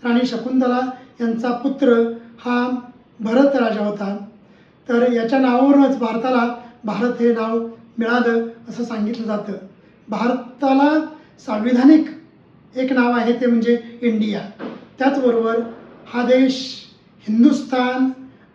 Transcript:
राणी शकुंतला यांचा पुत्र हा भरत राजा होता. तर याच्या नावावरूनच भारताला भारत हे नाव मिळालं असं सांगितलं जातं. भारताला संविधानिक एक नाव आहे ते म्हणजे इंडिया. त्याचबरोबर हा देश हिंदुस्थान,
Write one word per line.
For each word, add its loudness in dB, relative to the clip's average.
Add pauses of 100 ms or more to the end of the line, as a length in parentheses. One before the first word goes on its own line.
राणी 2
शकुंतला -2 (300)
यांचा -2
पुत्र 2 (260)
हा -2 (500)
भरत 4
राजा 0
होता. -4 (720)
तर 2
याच्या 0
नावावरूनच 4
भारताला -2 (300)
भारत -4
हे 4
नाव -2 (320)
मिळालं 0 (220)
असं -8
सांगितलं -6
जातं. -6 (560)
भारताला 0 (400)
संविधानिक 4 (680)
एक -2
नाव 2
आहे 0
ते 0
म्हणजे 0
इंडिया. -2 (580)
त्याचबरोबर 0 (460)
हा -4
देश 2 (540)
हिंदुस्थान, 2 (440)